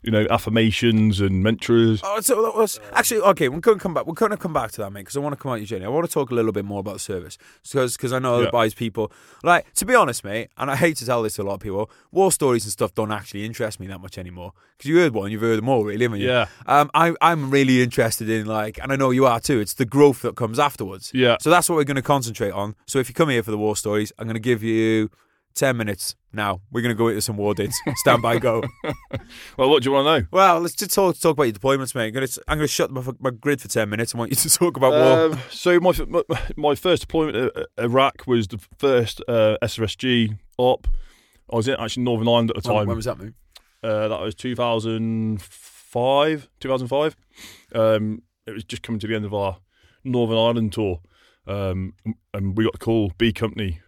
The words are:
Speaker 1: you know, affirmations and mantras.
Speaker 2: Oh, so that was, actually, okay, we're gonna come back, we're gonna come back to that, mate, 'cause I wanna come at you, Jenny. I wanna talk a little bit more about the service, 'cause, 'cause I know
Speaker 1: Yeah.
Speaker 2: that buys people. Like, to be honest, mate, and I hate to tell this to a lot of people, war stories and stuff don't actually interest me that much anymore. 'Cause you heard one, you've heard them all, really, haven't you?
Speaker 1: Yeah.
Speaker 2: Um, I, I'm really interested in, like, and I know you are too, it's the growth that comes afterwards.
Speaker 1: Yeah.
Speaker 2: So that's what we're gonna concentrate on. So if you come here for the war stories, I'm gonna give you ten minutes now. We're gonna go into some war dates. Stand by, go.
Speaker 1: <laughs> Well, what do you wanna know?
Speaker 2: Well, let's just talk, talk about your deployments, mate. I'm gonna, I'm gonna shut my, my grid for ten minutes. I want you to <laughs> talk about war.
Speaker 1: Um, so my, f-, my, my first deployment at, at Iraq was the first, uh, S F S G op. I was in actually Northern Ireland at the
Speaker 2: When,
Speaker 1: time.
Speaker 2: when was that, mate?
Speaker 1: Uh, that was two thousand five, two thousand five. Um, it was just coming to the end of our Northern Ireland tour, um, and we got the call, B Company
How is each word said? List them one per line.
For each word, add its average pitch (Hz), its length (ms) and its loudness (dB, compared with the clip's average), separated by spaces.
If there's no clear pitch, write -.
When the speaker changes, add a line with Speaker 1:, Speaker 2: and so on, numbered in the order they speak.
Speaker 1:
you - 80 -4
know, 107 180 2
affirmations 110 880 2
and 95 220 2
mantras. 113 640 2
Speaker 2:
Oh, 208 180 -4
so 220 220 2
that 220 120 -2
was, 220 240 0
actually, 226 280 0
okay, 170 280 4
we're 151 120 -4
gonna 214 180 4
come 170 160 -4
back, 117 100 -2
we're 160 80 -6
gonna 208 240 0
come 170 160 -8
back 120 200 -2
to - 80 -10
that, 98 100 -8
mate, 101 160 -16
'cause 139 100 -8
I - 40 -2
wanna 143 160 -6
come 135 160 -8
at 110 80 -4
you, 107 40 -10
Jenny. 98 200 -8
I - 20 -6
wanna 160 200 -2
talk 135 220 -2
a 123 60 -4
little 113 160 2
bit 101 140 -4
more 101 160 -8
about 98 120 -8
the 98 60 -14
service, 92 400 -10
'cause, 127 260 0
'cause 127 160 -4
I 131 60 -2
know 123 180 0
Speaker 1:
Yeah. 120 80 4
Speaker 2:
that - 60 -2
buys 113 240 2
people. 110 360 -6
Like, 170 320 2
to 190 100 -2
be 247 100 2
honest, 156 280 2
mate, 107 340 -6
and 135 120 -4
I 139 60 -2
hate 127 220 0
to 113 100 -10
tell 120 160 0
this 107 120 -4
to 104 60 -8
a 98 40 -4
lot 98 100 -4
of 92 60 -14
people, 104 280 -4
war 185 200 4
stories 123 340 0
and 104 60 -10
stuff - 220 -4
don't 110 180 -4
actually 101 340 -8
interest 113 340 -8
me 95 80 -12
that 92 140 -14
much 95 180 -16
anymore. 90 320 -14
'Cause - 80 -20
you 160 140 4
heard 147 160 4
one, 101 160 -4
you've 110 100 -4
heard 113 160 2
them 113 120 -2
all, 120 140 2
really, 107 200 -2
haven't 113 160 -2
you? 123 80 0
Speaker 1:
Yeah. 123 180 2
Speaker 2:
Um, 147 260 2
I, 165 280 2
I'm 156 280 2
really 131 320 4
interested 113 480 0
in, 110 160 0
like, 107 380 -4
and 135 80 -4
I 135 60 -2
know 135 120 2
you 131 160 4
are 117 140 4
too, 131 200 0
it's 104 140 -4
the 131 120 -2
growth 143 360 6
that 117 140 -6
comes 117 240 -4
afterwards. 101 560 -4
Speaker 1:
Yeah. 123 260 4
Speaker 2:
So 151 80 0
that's 170 180 6
what 170 100 0
we're 147 80 2
gonna 135 180 -4
concentrate 117 480 -2
on. 101 240 -6
So - 140 -2
if 123 100 -2
you - 60 -16
come 160 140 2
here 120 120 2
for 107 80 -8
the 107 80 -2
war 107 180 0
stories, 107 440 -2
I'm 113 80 -10
gonna 113 120 -6
give 113 220 0
you 110 480 2
ten 131 220 0
minutes 104 380 -6
now. 101 260 -4
We're 120 120 -4
gonna 120 140 0
go 113 120 2
into 107 140 0
some 104 160 -4
war 104 180 0
dates. 110 240 -4
Stand 120 260 2
by, 117 180 0
go. 113 220 0
Speaker 1:
<laughs> 151 100 -6
Well, 131 120 2
what 143 140 4
do 131 60 -2
you 139 40 2
wanna 143 260 2
know? 92 100 -4
Speaker 2:
Well, 180 300 6
let's 170 160 -4
just 202 180 -6
talk, 190 240 2
talk 165 200 2
about 147 60 2
your 113 100 2
deployments, 135 420 -2
mate. 113 140 -2
I'm 107 40 -10
gonna, 131 140 -2
I'm 151 80 -2
gonna 151 100 0
shut - 240 -2
my, 131 100 -6
my 131 80 0
grid 131 320 -2
for - 80 -18
ten 110 200 -2
minutes. 110 240 -4
I 117 40 -8
want 117 140 -4
you 131 40 -2
to 160 140 -2
<laughs> - 80 4
talk 175 180 2
about 131 160 4
war. 160 400 6
Speaker 1:
Um, 127 80 -6
so 180 300 2
my, 180 120 4
f-, 123 180 -2
my, 165 140 0
my 147 180 2
first 175 280 0
deployment 156 340 -2
at, 123 180 -2
at - 120 -8
Iraq 131 420 2
was 117 220 2
the 113 100 -10
first, 123 520 0
uh, 110 320 4
S 113 180 -6
F 110 60 -2
S - 100 -8
G 117 380 0
op. 127 320 2
I 120 60 -6
was 113 140 0
in - 100 0
actually 117 240 -4
Northern 117 240 0
Ireland 117 260 4
at 104 80 -6
the - 80 -6
Speaker 2:
When, 107 100 2
Speaker 1:
time. 104 80 0
Speaker 2:
when 113 100 -2
was 110 80 -8
that, 120 120 -6
mate? 104 160 -16
Speaker 1:
Uh, 107 280 -2
that 98 100 -4
was 101 160 -8
two 127 200 -8
thousand 113 840 -2
five, 139 1080 -2
two - 80 -10
thousand 131 220 -2
five. 147 260 0
Um, 110 500 2
it 113 60 -14
was 107 140 -14
just - 180 -12
coming 113 160 -6
to 107 80 -8
the 113 80 -2
end 104 80 -4
of 104 100 -8
our 98 260 -4
Northern 120 340 0
Ireland 113 360 2
tour, 95 260 -2
um, 95 460 -4
and 98 240 -2
we 113 80 2
got - 80 0
the - 60 -16
call, 110 380 0
B 117 140 2
Company 98 560 -6